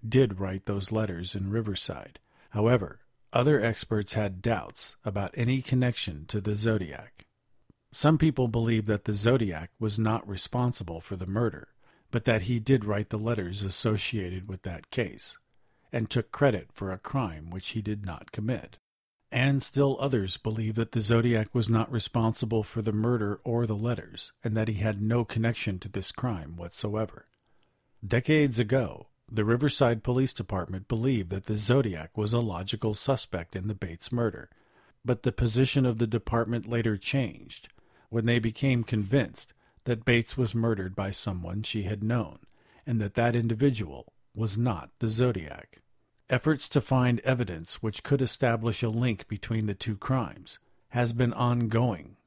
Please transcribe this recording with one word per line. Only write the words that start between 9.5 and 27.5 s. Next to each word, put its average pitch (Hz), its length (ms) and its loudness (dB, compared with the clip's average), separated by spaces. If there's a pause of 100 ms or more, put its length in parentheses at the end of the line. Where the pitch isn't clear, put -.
was 107 200 -2
not 110 300 0
responsible 101 720 -4
for - 140 -10
the 90 120 -6
murder, 104 420 -2 (420)
but 117 160 -2
that 113 160 4
he 117 160 0
did 113 260 4
write 104 240 0
the - 80 -4
letters 104 460 -2
associated 98 840 -2
with 95 140 -10
that - 280 -12
case, - 480 -6 (520)
and 113 200 -2
took - 200 -2
credit 117 420 2
for 95 200 -6
a 92 60 -8
crime 85 500 -6
which 90 220 -8
he 113 100 -4
did 104 240 -6
not - 280 -10
commit. 113 440 -6 (540)
And 135 320 4
still 139 360 2
others 120 380 0
believe 110 380 -4
that 113 180 -2
the 117 80 0
Zodiac 113 540 4
was 113 160 2
not 113 200 2
responsible 113 720 0
for 113 200 -6
the 107 100 0
murder 107 520 0
or 117 220 0
the 107 80 -2
letters, 110 600 -4 (100)
and 113 100 0
that 110 140 2
he 107 60 -2
had 101 260 0
no 113 240 2
connection 110 540 -2
to 98 100 -12
this 95 240 -4
crime 82 440 -4
whatsoever. 104 720 -6 (800)